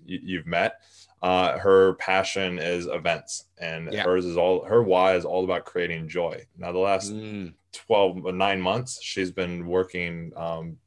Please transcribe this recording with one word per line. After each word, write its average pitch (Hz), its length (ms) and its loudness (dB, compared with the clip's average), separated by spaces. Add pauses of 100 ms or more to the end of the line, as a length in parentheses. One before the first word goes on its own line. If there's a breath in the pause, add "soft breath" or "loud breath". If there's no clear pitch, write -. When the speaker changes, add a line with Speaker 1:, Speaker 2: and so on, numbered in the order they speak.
Speaker 1:
y-, 90 160 -8
you've 87 240 -6
met, 87 360 -2 (400 soft breath)
uh, 90 360 2
her 95 360 8
passion 92 640 0
is 87 280 -2
events, 82 580 -4 (140)
and 82 340 -8
Speaker 2:
Yeah. 104 120 -4
Speaker 1:
hers 90 200 2
is 87 140 -2
all, 90 260 2
her 117 180 4
why 92 340 4
is 85 100 -2
all 90 180 0
about 90 220 -2
creating 85 420 -4
joy. 82 380 -4 (100)
Now, 87 160 -8
the 90 60 -2
last 98 340 0
Speaker 2:
Mm. 104 400 -10 (200)
Speaker 1:
twelve, 92 520 2
uh, 90 60 -4
nine 95 280 0
months, 98 440 -2
she's 92 280 -4
been 87 360 -6
working, 87 680 -2
um, 82 520 -8